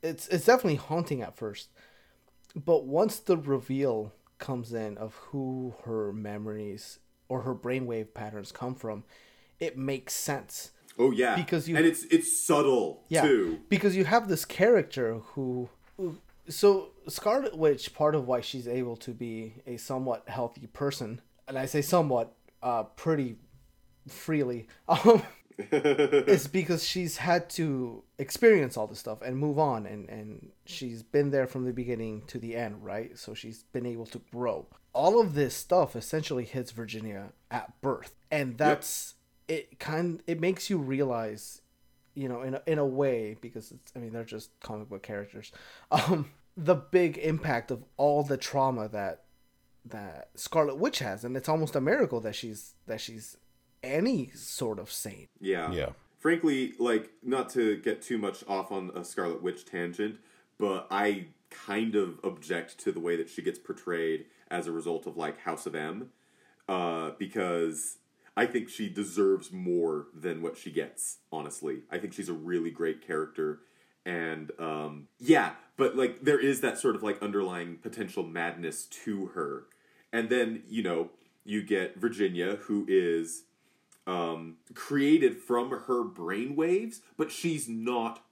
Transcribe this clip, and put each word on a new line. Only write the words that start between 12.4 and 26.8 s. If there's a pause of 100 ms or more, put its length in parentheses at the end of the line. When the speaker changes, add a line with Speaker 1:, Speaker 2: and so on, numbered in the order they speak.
Speaker 2:
subtle,
Speaker 1:
Yeah,
Speaker 2:
too.
Speaker 1:
because
you
have
this
character (160)
who, (280)
who, (320)
so (180)
Scarlet
Witch,
part
of
why
she's
able
to
be (120)
a
somewhat
healthy
person, (280)
and
I
say
somewhat, (300)
uh,
pretty (720)
freely, (100)
<laughs>
um, (360)
Speaker 2:
<laughs>
Speaker 1:
is
because